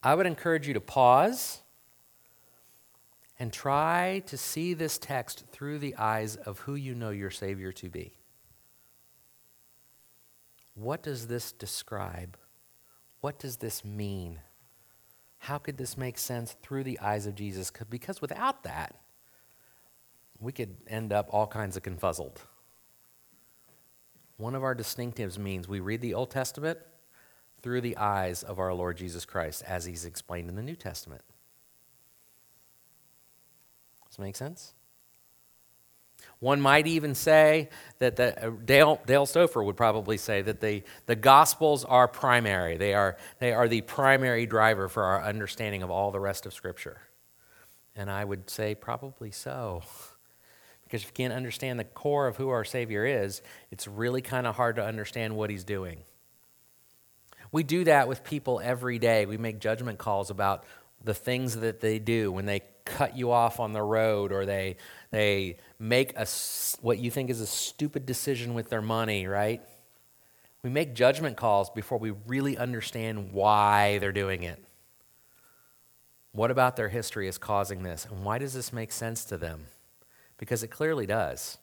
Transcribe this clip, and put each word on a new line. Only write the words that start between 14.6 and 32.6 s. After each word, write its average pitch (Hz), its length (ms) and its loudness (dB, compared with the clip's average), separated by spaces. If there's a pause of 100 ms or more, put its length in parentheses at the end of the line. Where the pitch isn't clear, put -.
How 143 180 -6
could 143 220 -8
this 127 180 -8
make 127 220 -6
sense 117 440 -6
through 139 220 -6
the 131 140 -6
eyes 104 280 -2
of 101 80 -6
Jesus? 98 360 -8
'Cause, - 180 -14
because 123 320 -10
without 262 440 -4
that, 160 300 -10 (1400)
we 117 140 -10
could 104 240 -8 (100)
end 110 280 -4
up 104 180 2
all 104 140 2
kinds 104 320 -6
of 92 40 -12
confuzzled. 85 540 -4 (2000)
One 113 180 -8
of 131 80 -4
our 131 120 0
distinctives 117 640 -6
means 95 280 -6
we 98 140 -6
read 107 220 -4
the 120 100 -4
Old 123 180 -4
Testament 147 480 -6 (840)
through 123 180 -2
the 120 160 -6
eyes 98 460 -2
of 92 160 -10
our 92 160 -2
Lord 90 240 -4
Jesus 87 260 -10
Christ 80 380 -6
as 90 240 -8
he's 85 180 -12
explained 87 460 -10
in 90 60 -10
the 107 60 -10
New 151 140 -12
Testament. 80 460 -14 (2750)